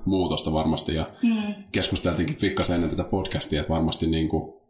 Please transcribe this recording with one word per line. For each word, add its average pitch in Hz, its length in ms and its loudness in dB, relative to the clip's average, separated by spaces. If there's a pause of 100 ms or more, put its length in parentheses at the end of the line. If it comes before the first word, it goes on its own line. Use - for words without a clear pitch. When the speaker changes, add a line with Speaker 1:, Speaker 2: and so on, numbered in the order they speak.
Speaker 1:
muutosta 92 480 0
varmasti, 78 420 0
ja - 120 0 (160)
Speaker 2:
Mm. 214 320 2 (180)
Speaker 1:
keskusteltiinkin 87 680 0
pikkasen 90 340 2
ennen 82 160 2
tätä 87 140 -2
podcastia, 82 560 -2
että 90 120 -2
varmasti 80 340 0
niinku 80 640 0